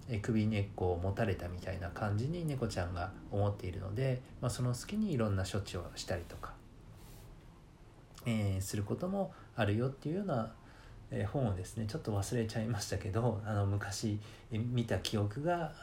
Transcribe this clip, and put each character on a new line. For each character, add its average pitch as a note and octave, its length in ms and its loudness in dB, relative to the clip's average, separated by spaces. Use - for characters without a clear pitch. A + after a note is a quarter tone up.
え A#2 80 0
ー、 G2+ 40 2
首 G#2+ 260 4
根 A2 140 4
っ G2+ 140 2
こ F2+ 180 2
を E2 60 2
持 F#2+ 140 2
た A#2 120 4
れ G2+ 100 2
た F2+ 140 -4
み F2+ 100 -6
た - 140 -4
い F2+ 80 -4
な - 100 -4
感 G#2 280 2
じ C3 100 2
に E3+ 160 -2
猫 B2+ 240 0
ち F#2+ 120 -2
ゃ F2 60 2
ん F2+ 60 -4
が F2 200 -2
思 G2+ 180 4
っ G2+ 60 2
て F#2 120 -6
い F2 60 -2
る F#2 80 -6
の F#2+ 140 -4
で、 B2+ 260 2
ま B2+ 80 2
あ、 - 20 2
そ B2 120 -2
の B2 120 4
隙 G3+ 220 -4
に G#3+ 160 2
い C3+ 40 2
ろ A2 120 4
ん G2 80 4
な F#2 80 4
処 G#2 140 0
置 - 180 -4
を E2 80 -4
し - 100 -6
た - 120 0
り E2+ 120 -4
と - 80 -12
か、 - 160 -10
え G#2 320 4
ー、 - 20 0
す G2 160 -2
る G2+ 80 2
こ A2+ 120 0
と F3+ 120 0
も G3 240 0
あ A2+ 100 4
る G2+ 120 4
よ B2 120 4
っ - 20 0
て - 180 -6
い D#3 40 0
う F3+ 40 2
よ G#3 60 0
う G3 40 -2
な、 A2+ 260 2
え A2 140 0
ー、 G2+ 60 0
本 C3+ 180 4
を F#2 60 2
で F#2 100 -4
す - 120 -8
ね、 A2+ 100 0
ち G#2 80 -4
ょ D#3+ 40 0
っ - 20 -4
と A#2 100 -2
忘 G2+ 260 2
れ A2+ 100 2
ち - 100 -4
ゃ A2+ 60 0
い A2 40 0
ま G#2 140 0
し - 80 -4
た G#2 80 0
け G2+ 140 -2
ど、 A2 340 2
あ G#2+ 80 -2
の、 G2+ 140 4
昔、 G2+ 520 0
え A2+ 60 -2
ー、 A#2 100 2
見 A#2+ 180 2
た G2 140 2
記 - 200 0
憶 G#2 240 2
が、 E3+ 400 2